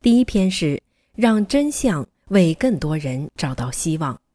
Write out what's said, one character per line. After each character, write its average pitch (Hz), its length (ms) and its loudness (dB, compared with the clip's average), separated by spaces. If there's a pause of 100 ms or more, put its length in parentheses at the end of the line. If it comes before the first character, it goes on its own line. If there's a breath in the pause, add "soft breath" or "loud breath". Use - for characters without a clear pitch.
第 240 180 4
一 247 60 4
篇 190 260 0
是 151 260 -2 (380)
让 214 320 2
真 285 240 0
相 185 340 -2 (220)
为 180 280 4
更 247 220 0
多 156 200 -4
人 139 400 -6
找 131 180 -4
到 120 160 -6
希 156 260 -4
望。 143 220 -6 (160)